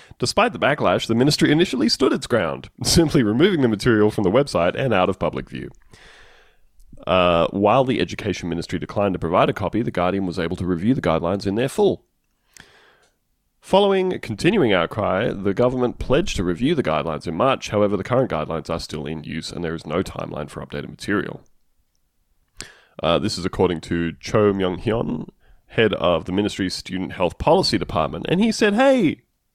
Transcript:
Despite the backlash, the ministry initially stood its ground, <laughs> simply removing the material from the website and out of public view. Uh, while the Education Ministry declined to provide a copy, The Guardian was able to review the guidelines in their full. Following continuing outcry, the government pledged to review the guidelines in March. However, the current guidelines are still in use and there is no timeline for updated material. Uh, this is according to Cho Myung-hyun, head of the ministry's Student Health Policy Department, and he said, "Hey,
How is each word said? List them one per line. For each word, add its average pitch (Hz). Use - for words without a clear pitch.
Despite 202
the -
backlash, 117
the 113
ministry 139
initially 190
stood -
its 196
ground, 80
<laughs> -
simply 160
removing 143
the 127
material 107
from 107
the 92
website 101
and 131
out 92
of 95
public 71
view. 64
Uh, 87
while 104
the 117
Education 92
Ministry 82
declined 98
to 85
provide 87
a -
copy, 104
The -
Guardian 92
was 87
able 85
to 90
review 90
the -
guidelines 85
in 98
their 127
full. 196
Following 190
continuing 147
outcry, 92
the 98
government 123
pledged -
to 98
review 90
the 135
guidelines 78
in 82
March. 123
However, 104
the 92
current 127
guidelines 78
are 82
still 78
in 78
use 80
and -
there 82
is 78
no 82
timeline 80
for 73
updated 73
material. -
Uh, 80
this 95
is 90
according 87
to 85
Cho 104
Myung-hyun, 98
head 110
of 82
the 92
ministry's 98
Student 92
Health 90
Policy 160
Department, 78
and 175
he 226
said, 208
"Hey, 254